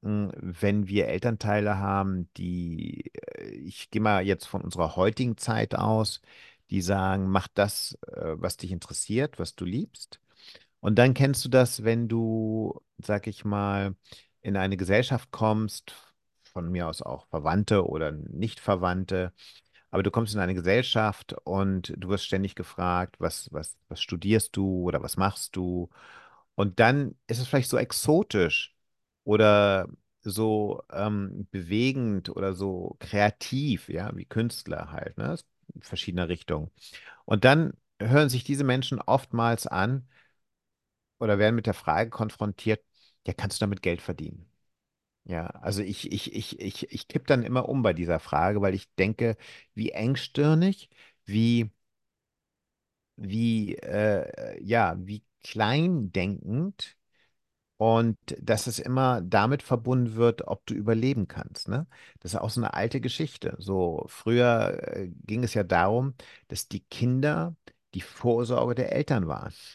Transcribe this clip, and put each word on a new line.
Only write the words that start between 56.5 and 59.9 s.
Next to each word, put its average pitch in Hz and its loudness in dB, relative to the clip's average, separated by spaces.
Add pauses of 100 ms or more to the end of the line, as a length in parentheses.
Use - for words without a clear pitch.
und 113 4 (220)
dass 110 0
es 120 -6
immer 127 0
damit 107 2
verbunden 120 0